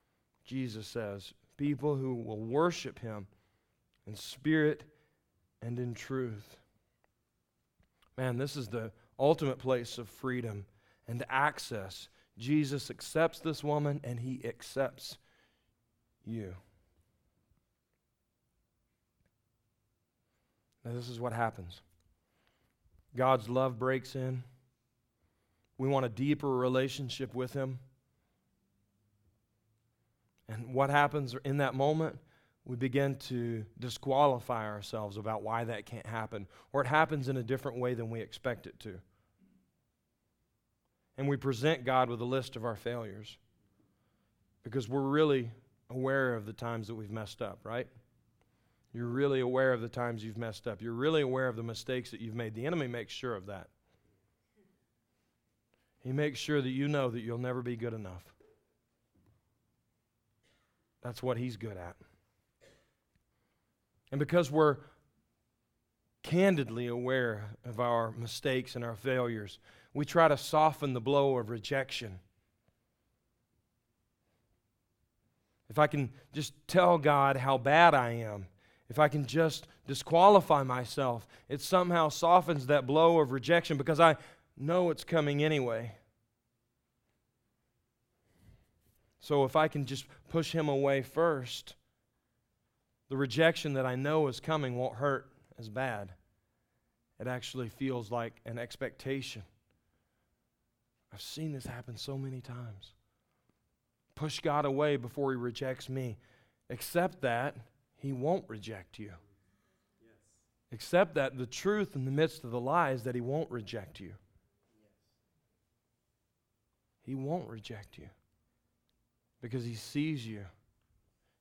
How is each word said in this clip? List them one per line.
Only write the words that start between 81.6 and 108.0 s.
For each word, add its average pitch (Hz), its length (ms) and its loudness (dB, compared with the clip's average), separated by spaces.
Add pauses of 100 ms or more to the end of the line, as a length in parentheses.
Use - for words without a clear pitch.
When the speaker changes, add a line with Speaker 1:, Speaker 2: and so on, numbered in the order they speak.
Speaker 1:
somehow 175 480 4
softens 160 580 6
that 139 180 6
blow 160 340 8
of 135 120 4
rejection 147 460 2
because 143 220 2
I 165 180 10 (400)
know 175 320 2
it's 147 160 -4
coming 151 380 2
anyway. 120 500 0 (3250)
So 143 240 4
if 131 100 0
I 156 120 6
can 147 180 -2
just 131 200 -8 (240)
push 165 220 0
him 160 160 0
away 139 360 2
first, 147 720 -2 (1300)
the 135 60 -4
rejection 143 580 2
that 131 120 0
I 127 100 -2
know 147 320 2
is 127 120 -4
coming 147 360 -2
won't 120 200 -4
hurt 135 340 -2 (300)
as 110 100 -12
bad. 107 420 -6 (1080)
It 117 80 -8
actually 127 420 -6
feels 123 400 -4
like 117 360 -6
an 117 120 -8
expectation. 123 880 -8 (1700)
I've 104 80 -16
seen 156 320 -8
this 131 120 -10
happen 123 320 -10
so 135 200 -8
many 131 240 -8
times. 120 520 -14 (1200)
Push 151 240 -6
God 147 260 2
away 143 320 2
before 135 340 -2
he 131 60 -2
rejects 123 500 -6
me. 131 300 -6 (520)
Accept 170 520 -2
that 123 340 -2 (420)
he 139 140 -6